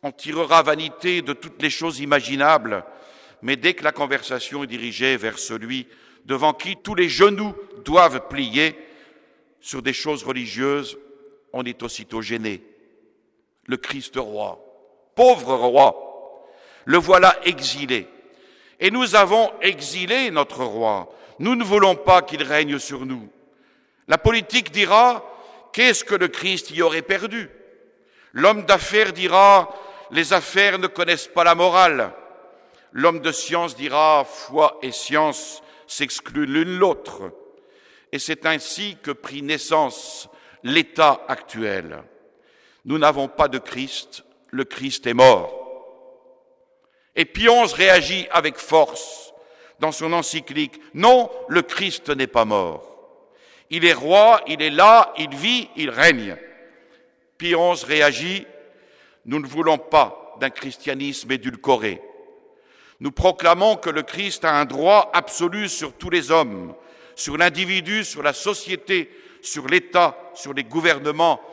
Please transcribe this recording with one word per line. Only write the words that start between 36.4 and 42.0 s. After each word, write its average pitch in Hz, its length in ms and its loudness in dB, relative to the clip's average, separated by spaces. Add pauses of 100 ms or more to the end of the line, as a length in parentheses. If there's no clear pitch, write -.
l'une 165 320 -2
l'autre. 156 540 -2 (800)
Et 139 80 -10
c'est 156 260 -8
ainsi 165 580 -6
que 147 80 -8
prit 143 300 -12
naissance 147 880 -4 (340)
l'état 151 640 0
actuel. 98 760 -8 (840)